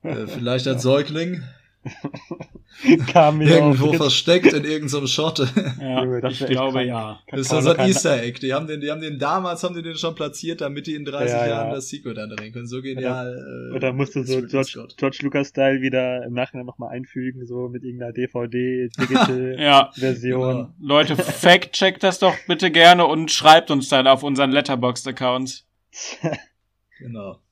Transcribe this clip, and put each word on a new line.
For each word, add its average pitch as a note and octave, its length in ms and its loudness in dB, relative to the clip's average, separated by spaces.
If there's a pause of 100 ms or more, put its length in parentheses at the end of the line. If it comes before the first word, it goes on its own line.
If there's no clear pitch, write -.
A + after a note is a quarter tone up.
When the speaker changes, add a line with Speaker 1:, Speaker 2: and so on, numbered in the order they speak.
Speaker 1:
Äh, A#2 260 -8
vielleicht B2+ 400 -4
als B2 160 -2
Speaker 2:
Ja. B2 60 2
Speaker 1:
Säugling. E3 520 -2 (420)
Speaker 2:
<laughs> - 1200 -2
Cameo D3+ 400 6
Speaker 1:
Irgendwo D3 380 6
Speaker 2:
Auftritt. D#3+ 160 2
Speaker 1:
versteckt E3+ 500 4
in D3 120 -2
irgendeinem D3 420 -4
Schott. D#3 320 -2
<laughs> C3+ 420 -2
Speaker 3:
Ja, C3 240 -2
Speaker 2:
Junge, B2+ 160 -2
das B2+ 140 -4
Speaker 3:
ich B2 60 -10
Speaker 2:
wär C3 80 -4
echt C3 80 2
Speaker 3:
glaube, C3+ 180 -2
Speaker 2:
krank. B2+ 120 -2
Speaker 3:
ja. A2+ 400 -8
Speaker 2:
Kann C#3 120 -8
Speaker 1:
Ist C3 140 -4
Speaker 2:
man D3 120 2
Speaker 1:
das - 80 4
ein D#3 40 4
Speaker 2:
kein C3+ 120 2
Speaker 1:
Easter D3 340 2
Egg? B2 180 -8
Die C3 140 -4
haben D#3 120 -4
den, D3+ 140 -10
die D3 100 -6
haben D#3 100 -6
den D#3 180 -10
damals, E3+ 460 -4
haben F3+ 100 -6
die E3+ 80 -10
den D#3+ 140 -12
schon E3 180 -6
platziert, D#3+ 460 -8
damit C#3+ 260 -8
die D#3+ 80 -8
in D3 100 -10
dreißig C3+ 320 -4
Speaker 2:
Ja, A#2 100 0
Speaker 1:
Jahren A2+ 220 -4
Speaker 2:
ja. A#2+ 60 -6
Speaker 1:
das C3 140 -10
Sequel B2 260 -12
dann G#2+ 160 -12
drehen A2 220 -14
können. A#2+ 140 -14
So B2 120 -12
Speaker 2:
Oder, C3 40 -12
Speaker 1:
genial, B2+ 920 -8
äh, B2+ 40 -8
Speaker 2:
oder B2+ 160 -2
musst C3+ 240 -4
du C#3 40 -4
Speaker 1:
ist B2 80 -8
Speaker 2:
so C3 60 -2
Speaker 1:
Ridley B2+ 160 -4
Speaker 2:
George, C3+ 180 -2
Speaker 1:
Scott. - 280 -18
Speaker 2:
George C3+ 260 -4
Lucas-Style C#3 580 0
wieder B2+ 440 -2
im A#2+ 100 -10
Nachhinein B2+ 320 -6
nochmal B2 280 -14
einfügen, B2+ 520 -10
so B2 220 -8
mit B2 140 -12
irgendeiner B2 300 -12
D B2 160 -8
V A#2+ 180 -6
D, B2 460 -4
Speaker 3:
<laughs> - 60 -14 (600)
Ja. C#3+ 380 6
Speaker 2:
Digital-Version. B2+ 580 -2
Speaker 1:
Genau. B2 260 -8
Speaker 3:
Leute, D3 360 2
fact-checkt F3+ 840 2
das F#3 160 0
doch F#3+ 160 4 (120)
bitte F3 240 0
gerne E3+ 360 8
und D#3 240 0
schreibt D#3+ 400 6
uns C#3 180 0
dann C3 180 4
auf C3+ 160 6
unseren C#3 300 0
Letterboxd-Accounts. C3 1160 -2
Speaker 2:
<laughs> - 40 -20 (1200)
Speaker 1:
Genau. A2 420 -16 (120)